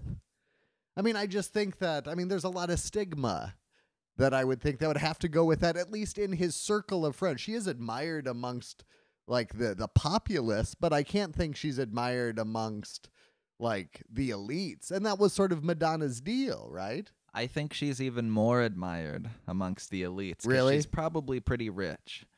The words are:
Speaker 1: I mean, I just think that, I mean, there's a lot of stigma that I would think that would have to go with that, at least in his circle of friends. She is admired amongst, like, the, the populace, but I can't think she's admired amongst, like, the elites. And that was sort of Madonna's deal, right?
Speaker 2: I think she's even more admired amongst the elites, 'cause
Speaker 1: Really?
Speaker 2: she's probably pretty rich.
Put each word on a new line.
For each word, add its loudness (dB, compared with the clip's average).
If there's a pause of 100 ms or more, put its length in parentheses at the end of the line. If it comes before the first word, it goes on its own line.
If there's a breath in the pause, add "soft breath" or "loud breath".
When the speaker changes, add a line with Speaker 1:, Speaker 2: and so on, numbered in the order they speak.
(960)
Speaker 1:
I 0
mean, 4
I -2
just -2
think -2
that, 0
I -4
mean, -2
there's 0
a 0
lot -2
of 2
stigma -2 (600)
that 6
I 4
would 0
think 0
that 0
would 2
have 0
to 0
go 6
with 4
that, 4
at -4
least -4
in 0
his 2
circle 0
of 0
friends. 0
She -6
is -2
admired -4
amongst, -6 (440 soft breath)
like, 0
the, 2
the -2
populace, 0
but 2
I 4
can't -2
think -2
she's -2
admired 0
amongst, -4 (500 soft breath)
like, -4
the 0
elites. -6
And -2
that 0
was 8
sort 4
of -2
Madonna's 0
deal, -2
right? -6 (220)
Speaker 2:
I -2
think -4
she's -2
even 0
more 6
admired -4 (180)
amongst -4
the -4
elites, -6
'cause -6
Speaker 1:
Really? 6
Speaker 2:
she's 2
probably -2
pretty -2
rich. -8 (140)